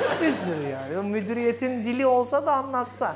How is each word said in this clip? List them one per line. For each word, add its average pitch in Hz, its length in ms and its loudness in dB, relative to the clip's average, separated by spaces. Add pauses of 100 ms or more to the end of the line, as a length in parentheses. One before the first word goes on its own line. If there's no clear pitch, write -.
(220)
Bir 311 120 4
sürü 170 300 -2
yani. 139 360 -4
O 202 40 -4
müdüriyetin 233 800 -2
dili 254 220 0
olsa 254 400 4
da 294 80 2
anlatsa. 254 640 -2